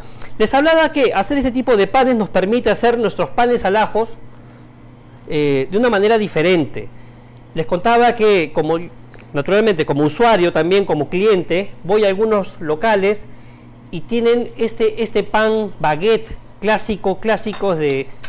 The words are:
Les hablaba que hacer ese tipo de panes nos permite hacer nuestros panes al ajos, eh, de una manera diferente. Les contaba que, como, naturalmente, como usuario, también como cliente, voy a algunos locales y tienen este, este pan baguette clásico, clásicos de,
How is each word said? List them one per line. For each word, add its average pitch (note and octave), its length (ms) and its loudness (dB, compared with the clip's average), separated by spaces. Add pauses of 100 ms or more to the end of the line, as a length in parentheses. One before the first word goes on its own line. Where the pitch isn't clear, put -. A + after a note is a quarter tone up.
(380)
Les G#3+ 160 0
hablaba D#4 380 4
que C4+ 220 2
hacer G3+ 240 -2
ese C4 140 0
tipo B3 260 0
de G3 100 2
panes B3+ 280 2
nos G#3 120 0
permite G#3+ 420 0
hacer A#3 300 2
nuestros F#3 300 -2
panes A#3+ 360 0
al F#3+ 100 0
ajos, G#3+ 420 -2 (1080)
eh, C#3+ 440 0
de F#3+ 60 0
una B3 120 2
manera G#3+ 280 2
diferente. D#3+ 720 -2 (640)
Les D#3+ 100 -4
contaba A#3 480 2
que, G#3 400 2
como, D#3+ 240 0 (540)
naturalmente, F3 540 0
como C#3+ 180 0
usuario, F3 480 2
también F3 340 2
como D3+ 220 -2
cliente, F#3 640 0 (120)
voy G#3 200 2
a G3+ 60 4
algunos G3+ 500 -2
locales G3 680 0 (640)
y E3 100 -8
tienen A#3 560 0
este, A3+ 440 -2
este G#3+ 220 -2
pan G#3+ 560 0
baguette F3+ 560 0 (240)
clásico, G3+ 600 -2
clásicos G3+ 580 -2
de, C#3 300 0 (220)